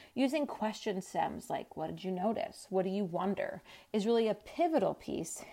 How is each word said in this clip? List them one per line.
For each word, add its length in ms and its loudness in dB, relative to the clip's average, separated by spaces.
Using 320 2
question 560 -2
stems 480 -2
like, 260 -4
"What 120 -4
did 140 -8
you 80 -4
notice? 600 -2
What 140 2
do 60 0
you 140 0
wonder?" 560 -2
is 140 2
really 220 6
a 60 2
pivotal 600 2
piece 580 -6